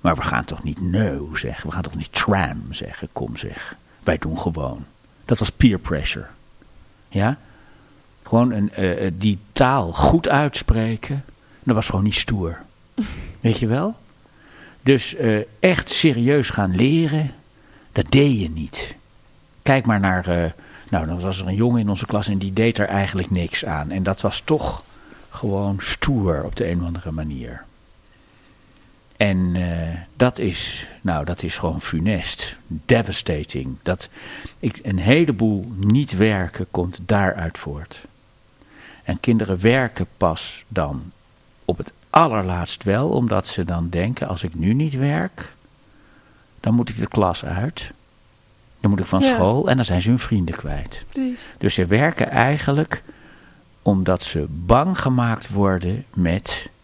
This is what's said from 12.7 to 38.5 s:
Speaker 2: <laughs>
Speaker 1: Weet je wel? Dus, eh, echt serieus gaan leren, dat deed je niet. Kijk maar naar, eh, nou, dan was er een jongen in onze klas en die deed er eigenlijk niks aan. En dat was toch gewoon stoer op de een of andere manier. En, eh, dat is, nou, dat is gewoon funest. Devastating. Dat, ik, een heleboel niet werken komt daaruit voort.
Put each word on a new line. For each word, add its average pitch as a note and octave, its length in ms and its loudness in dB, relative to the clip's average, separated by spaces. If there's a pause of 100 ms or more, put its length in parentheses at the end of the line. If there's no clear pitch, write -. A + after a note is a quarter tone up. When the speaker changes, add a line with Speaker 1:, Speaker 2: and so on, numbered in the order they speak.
Speaker 2:
<laughs> - 460 -6
Speaker 1:
Weet A2+ 180 2
je A#2 80 0
wel? D#3+ 280 0 (840)
Dus, C3 340 2
eh, A2 240 2 (200)
echt F3+ 300 2
serieus C3+ 600 4
gaan F#2+ 260 0
leren, D3 560 2 (600)
dat - 200 0
deed C#3 300 6
je D#2+ 80 -2
niet. - 460 -8 (680)
Kijk C3+ 220 4
maar A2 140 4
naar, F#2 280 2
eh, E2+ 240 2 (380)
nou, E2 160 0
dan E2+ 140 -4
was F#2 220 -4
er F#2 60 -6
een F#2+ 80 -2
jongen A#2+ 260 2
in G#2 80 0
onze G2+ 160 -2
klas G#2 220 -2
en G2+ 100 0
die F#2+ 160 -2
deed A2 240 2
er G#2 100 2
eigenlijk G2 420 -2
niks F2+ 360 -2
aan. D2+ 260 -4
En F#2+ 120 -2
dat G2 180 -2
was - 240 -2
toch - 380 -2 (460)
gewoon G2+ 500 -2
stoer F#2+ 680 0
op - 100 -6
de - 140 -2
een F2 100 0
of F2 60 -2
andere E2+ 260 -6
manier. C#2 520 -8 (1500)
En, F#2 380 2
eh, E2+ 400 -2 (200)
dat B2 240 0
is, - 480 -4 (140)
nou, D#2 240 -2
dat F2 180 -6
is E2+ 140 -6
gewoon D#2+ 240 -2
funest. - 760 -2 (100)
Devastating. D#2 1160 -2
Dat, - 260 -4 (500)
ik, - 240 -4
een G2 160 -2
heleboel A2+ 760 2
niet G#2 420 2
werken F#2+ 540 0
komt F2+ 340 -2
daaruit F#2 520 0
voort. - 480 -12 (960)